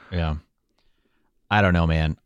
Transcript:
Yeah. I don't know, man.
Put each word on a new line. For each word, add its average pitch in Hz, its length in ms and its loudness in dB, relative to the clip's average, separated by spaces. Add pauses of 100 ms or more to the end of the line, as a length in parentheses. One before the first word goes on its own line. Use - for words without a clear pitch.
(120)
Yeah. 80 240 -2 (1160)
I 104 100 2
don't 92 120 4
know, 85 140 2
man. 80 380 -2